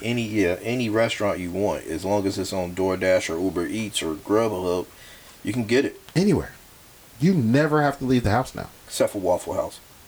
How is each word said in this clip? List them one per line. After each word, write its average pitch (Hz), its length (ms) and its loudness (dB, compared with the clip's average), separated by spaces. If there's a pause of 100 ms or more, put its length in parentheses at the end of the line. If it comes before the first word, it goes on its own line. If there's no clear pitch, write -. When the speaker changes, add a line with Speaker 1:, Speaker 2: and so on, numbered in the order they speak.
Speaker 1:
Any, - 0 -
any, 117 200 0
yeah, 101 400 2
any 117 260 -2
restaurant 104 520 0
you 90 100 -6
want, 87 360 -2
as 80 180 -6
long 98 220 0
as 98 120 -2
it's 92 140 -6
on 90 220 -4
DoorDash 92 600 2
or 82 40 -2
Uber 87 280 -2
Eats 104 360 -6
or 80 120 -4
Grubhub, 92 720 0 (560)
you 104 100 -4
can 117 120 -2
get 120 200 2
it. - 160 -8 (140)
Speaker 2:
Anywhere. 165 380 2 (680)
You 175 160 4
never 147 480 4
have 139 160 0
to 135 60 -6
leave 123 200 2
the 104 60 2
house 123 240 0
now. - 140 -10 (180)
Speaker 1:
Except - 260 0
for 104 80 -8
Waffle 90 340 0
House. - 260 -4 (280)